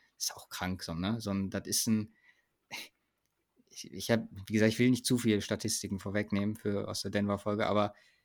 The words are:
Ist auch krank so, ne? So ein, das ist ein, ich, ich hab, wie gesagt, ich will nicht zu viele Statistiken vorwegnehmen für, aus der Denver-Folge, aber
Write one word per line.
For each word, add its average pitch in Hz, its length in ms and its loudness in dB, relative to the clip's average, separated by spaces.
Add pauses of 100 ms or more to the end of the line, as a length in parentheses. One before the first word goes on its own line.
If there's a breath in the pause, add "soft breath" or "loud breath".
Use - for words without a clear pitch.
(160 loud breath)
Ist - 200 -6
auch - 120 -18
krank 92 340 -4
so, 82 120 -8
ne? 98 260 -2
So 107 100 -4
ein, 98 200 0
das 95 160 -4
ist 98 200 0
ein, 110 260 0 (1600 soft breath)
ich, - 220 -16
ich 95 180 -8
hab, 113 180 2 (180)
wie 107 80 -2
gesagt, 107 180 6
ich - 60 -4
will 123 120 6
nicht 123 160 0
zu 127 120 4
viele 110 220 4
Statistiken 101 600 -4
vorwegnehmen 104 560 0
für, 104 320 -2
aus 101 140 -6
der 104 80 -4
Denver-Folge, 101 560 2
aber 104 280 2 (300 soft breath)